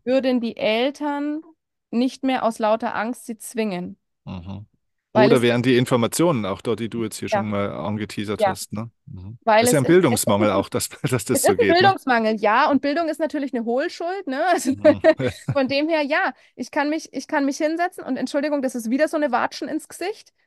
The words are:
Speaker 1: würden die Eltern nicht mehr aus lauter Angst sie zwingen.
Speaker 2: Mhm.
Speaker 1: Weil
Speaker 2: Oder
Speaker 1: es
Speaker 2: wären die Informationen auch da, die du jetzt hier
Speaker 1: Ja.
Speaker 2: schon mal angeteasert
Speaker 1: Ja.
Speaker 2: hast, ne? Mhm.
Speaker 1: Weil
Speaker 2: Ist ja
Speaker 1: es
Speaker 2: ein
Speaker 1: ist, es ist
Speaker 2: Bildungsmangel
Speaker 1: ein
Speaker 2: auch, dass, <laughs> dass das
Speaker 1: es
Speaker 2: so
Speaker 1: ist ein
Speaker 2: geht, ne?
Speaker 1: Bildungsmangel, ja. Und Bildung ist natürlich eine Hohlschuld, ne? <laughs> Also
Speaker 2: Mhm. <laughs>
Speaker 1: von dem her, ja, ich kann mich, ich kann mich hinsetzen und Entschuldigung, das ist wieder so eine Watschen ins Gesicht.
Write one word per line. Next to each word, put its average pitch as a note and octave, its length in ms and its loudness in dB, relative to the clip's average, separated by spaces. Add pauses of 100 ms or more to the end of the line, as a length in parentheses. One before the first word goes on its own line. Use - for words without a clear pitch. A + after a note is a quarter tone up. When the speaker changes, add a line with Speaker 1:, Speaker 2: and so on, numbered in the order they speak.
Speaker 1:
würden B3+ 360 0
die A#3 180 -6
Eltern C#4+ 840 -2 (480)
nicht B3 340 -2
mehr C4 200 0
aus A3+ 140 -2
lauter A3+ 380 0
Angst A3+ 300 -6
sie A3+ 120 -10
zwingen. G3 600 -6 (260)
Speaker 2:
Mhm. F#2+ 420 -12 (460)
Speaker 1:
Weil G#3+ 200 6
Speaker 2:
Oder B2+ 80 6
Speaker 1:
es - 20 2
Speaker 2:
wären A#2+ 200 4
die B2 140 4
Informationen B2 720 2
auch F#2+ 140 -4
da, A2+ 160 -2
die A2+ 120 -6
du A#2 160 -6
jetzt G#2 140 -8
hier A#2+ 120 -8
Speaker 1:
Ja. - 0 -
Speaker 2:
schon G#2 180 -2
mal G2+ 240 -2
angeteasert G#2 720 -4
Speaker 1:
Ja. - 0 -
Speaker 2:
hast, - 260 -4
ne? A2+ 180 -8 (160)
Mhm. G2 380 -16
Speaker 1:
Weil A3+ 240 4
Speaker 2:
Ist - 40 4
ja D3+ 60 4
Speaker 1:
es - 20 4
Speaker 2:
ein C3 40 2
Speaker 1:
ist, E3+ 260 6
es - 160 0
ist G2+ 120 2
Speaker 2:
Bildungsmangel G#2+ 120 4
Speaker 1:
ein - 20 0
Speaker 2:
auch, F#2+ 160 0
dass, - 220 -4
<laughs> - 120 -16
dass C3 220 -2
das - 200 0
Speaker 1:
es - 0 -
Speaker 2:
so F#4+ 120 4
Speaker 1:
ist B4 40 -4
ein A4+ 60 4
Speaker 2:
geht, E4+ 140 6
ne? F#4+ 160 4
Speaker 1:
Bildungsmangel, A3+ 400 0
ja. G#3+ 340 4
Und C#4 120 2
Bildung D4+ 260 0
ist D#4 120 -6
natürlich D4 340 -4
eine A#3 100 -4
Hohlschuld, E4 640 -4
ne? C#4 200 -4
<laughs> F4+ 60 2
Also C4+ 220 0
Speaker 2:
Mhm. - 280 4 (140)
<laughs> - 360 -4
Speaker 1:
von C4 160 0
dem C#4 200 0
her, D#4 140 2
ja, D4+ 300 0 (240)
ich B3+ 140 -10
kann D4 200 -2
mich, D#4+ 220 -6
ich - 160 -8
kann D4 180 0
mich C4+ 120 -2
hinsetzen E4 460 -2
und B3+ 120 -4
Entschuldigung, C#4+ 460 -2
das C4 120 -4
ist A3+ 160 -6
wieder C#4+ 180 2
so E4 80 -4
eine D4 160 0
Watschen - 360 -2
ins - 200 -8
Gesicht. - 440 -10 (140)